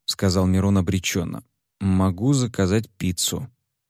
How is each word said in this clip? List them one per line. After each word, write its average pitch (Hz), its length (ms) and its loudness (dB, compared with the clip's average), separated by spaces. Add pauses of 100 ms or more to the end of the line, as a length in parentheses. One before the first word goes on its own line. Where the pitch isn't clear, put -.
сказал 92 420 0
Мирон 95 300 2
обреченно. 90 640 -2 (380)
«Могу 95 520 2
заказать 113 560 0
пиццу». - 600 -4 (400)